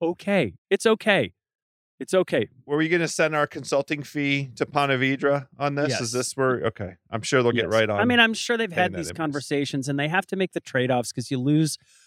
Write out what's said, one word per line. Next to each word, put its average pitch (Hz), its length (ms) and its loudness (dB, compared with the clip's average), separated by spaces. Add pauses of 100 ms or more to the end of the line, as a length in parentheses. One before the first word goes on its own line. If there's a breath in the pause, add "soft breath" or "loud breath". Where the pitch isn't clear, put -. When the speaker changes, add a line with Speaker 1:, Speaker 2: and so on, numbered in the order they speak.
Speaker 1:
okay. 170 520 -2 (160)
It's 196 160 2
okay. 196 480 2 (640)
It's - 160 -2
okay. 170 340 2 (160)
Speaker 2:
Were 147 120 -2
we 160 120 0
gonna 170 180 2
send 156 280 0
our 147 100 2
consulting 147 560 -2
fee 139 540 -2
to - 100 -2
Ponte 143 280 0
Vedra 139 540 0 (120)
on 143 160 -2
this? 143 180 0
Is 101 60 -2
Speaker 1:
Yes. 117 120 -4
Speaker 2:
this 123 240 -4
where, 131 300 0
okay. 95 300 -6 (160)
I'm 113 100 -6
sure 131 220 2
they'll 120 80 4
get 117 140 0
Speaker 1:
Yes. 95 80 -2
Speaker 2:
right 110 180 4
on 104 80 2
Speaker 1:
I 214 60 4
mean, 247 140 4
I'm 226 140 4
sure 233 240 -2
they've 226 100 -2
Speaker 2:
paying 175 140 -2
Speaker 1:
had 180 120 0
Speaker 2:
that - 40 -8
Speaker 1:
these 156 120 -6
Speaker 2:
invoice. 165 80 -10
Speaker 1:
conversations, 143 720 -4
and 143 120 -2
they 147 80 -2
have 185 180 0
to - 100 -8
make 190 180 -2
the 170 80 -6
trade-offs 127 500 0
'cause - 180 -6
you 135 80 -2
lose 147 400 2 (300 soft breath)